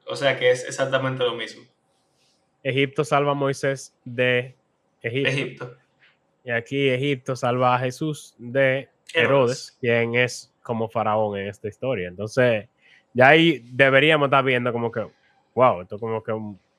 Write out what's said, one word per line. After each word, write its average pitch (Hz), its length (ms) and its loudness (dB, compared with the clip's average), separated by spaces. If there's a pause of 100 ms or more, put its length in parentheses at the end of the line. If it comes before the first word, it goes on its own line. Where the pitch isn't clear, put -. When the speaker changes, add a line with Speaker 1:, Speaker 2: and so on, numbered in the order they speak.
Speaker 1:
O 127 100 -8
sea 131 220 0
que 123 140 4
es 127 160 -2
exactamente 131 560 -2
lo 120 100 0
mismo. 113 300 -12 (1000)
Speaker 2:
Egipto 135 420 -2
salva 143 280 0
a - 20 -2
Moisés 139 720 -4
de 123 480 -2 (480)
Egipto. 135 300 -2
Speaker 1:
Egipto. 131 460 -8 (680)
Speaker 2:
Y 127 80 -8
aquí 135 360 -2
Egipto 131 480 -2
salva 123 400 2
a 120 40 0
Jesús 143 580 -6
de 131 500 0 (260)
Speaker 1:
Herodes. - 0 -
Speaker 2:
Herodes, 135 680 2
quien 117 340 0
es 123 480 -2
como 113 240 -4
Faraón 107 500 -2
en 98 120 -6
esta 101 180 -12
historia. 104 400 -6
Entonces, 107 640 -2 (440)
ya 127 140 6
ahí 160 320 6 (140)
deberíamos 139 540 4
estar 135 180 2
viendo 123 260 0
como 117 180 -4
que, 110 160 -6 (480)
wow, 113 280 2
esto 98 180 -14
como 110 240 -6
que - 80 -8
un, 107 260 -8 (220)